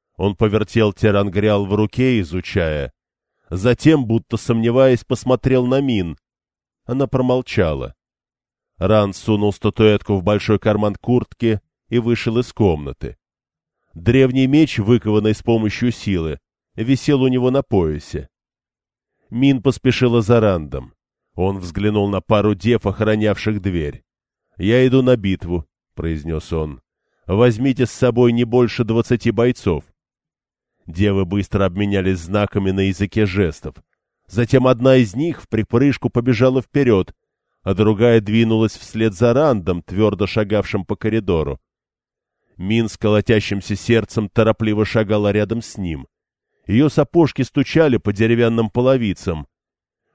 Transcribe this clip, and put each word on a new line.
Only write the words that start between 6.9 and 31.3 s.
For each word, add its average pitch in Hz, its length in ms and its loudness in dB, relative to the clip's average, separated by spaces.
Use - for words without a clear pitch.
промолчала. 117 840 -2
Ран 101 340 2
сунул 104 400 -2
статуэтку 107 600 2
в 95 80 0
большой 104 380 0
карман 104 340 0
куртки 113 640 -2
и 117 100 -2
вышел 117 400 -2
из 123 140 -4
комнаты. 73 640 -2
Древний 127 540 2
меч, 147 320 2
выкованный 107 560 2
с - 80 -10
помощью 113 480 0
силы, 82 480 -4
висел 131 460 0
у 131 60 4
него 127 220 0
на 135 140 0
поясе. 78 640 -4
Мин 131 320 2
поспешила 120 600 0
за 117 160 4
Рандом. 76 560 -2
Он 95 240 -4
взглянул 101 500 -2
на 98 120 -2
пару 104 340 2
дев, 107 320 0
охранявших 107 760 -2
дверь. 82 440 -6
"Я 117 300 2
иду 131 160 4
на 127 140 4
битву", 90 500 -4
произнес 80 580 -6
он. 78 280 -6
"Возьмите 120 600 2
с - 40 -4
собой 120 420 2
не 120 120 0
больше 120 400 0
двадцати 113 480 0
бойцов". 107 520 -2
Девы 98 340 0
быстро 98 420 -2